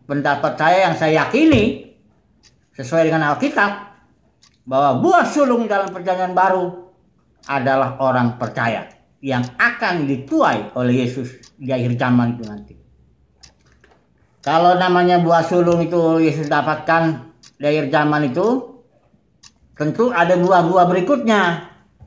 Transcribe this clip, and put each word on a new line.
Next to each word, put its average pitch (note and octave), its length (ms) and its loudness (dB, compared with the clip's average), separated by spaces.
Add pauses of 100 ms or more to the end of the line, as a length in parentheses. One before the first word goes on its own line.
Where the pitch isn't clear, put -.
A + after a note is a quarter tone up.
pendapat C#3+ 480 -2
saya E3 220 2 (120)
yang D#3+ 80 -2
saya D#3 140 0 (140)
yakini C4 680 2 (800)
sesuai D#3 380 0
dengan D3 240 0
Alkitab, G#3 340 0 (920)
bahwa C3+ 400 0
buah F4 240 4
sulung A#3+ 400 0
dalam G3 240 -2
perjanjian F#3 400 -4
baru F3+ 580 -2 (540)
adalah C3 560 -2
orang B2 400 -2
percaya A2+ 480 -6 (320)
yang B2+ 240 -4 (160)
akan F#3 480 -2
dituai C3+ 640 -2
oleh B2 320 0
Yesus - 560 -10
di C3 80 -12
akhir A#2+ 320 -2
zaman A#2+ 400 0
itu A2+ 80 -12
nanti. G#2 260 -18 (1700)
Kalau E3 400 2
namanya F3+ 400 4
buah E3 240 2
sulung E3+ 400 2
itu E3 320 0
Yesus D#3 320 0
dapatkan D#3 800 -2 (320)
di C#3+ 80 -12
akhir D3 240 -2
zaman D3+ 400 0
itu, A3+ 480 -4 (960)
tentu D#3 320 -2
ada F3 240 2
buah-buah F3+ 560 4
berikutnya. F#3 800 0 (380)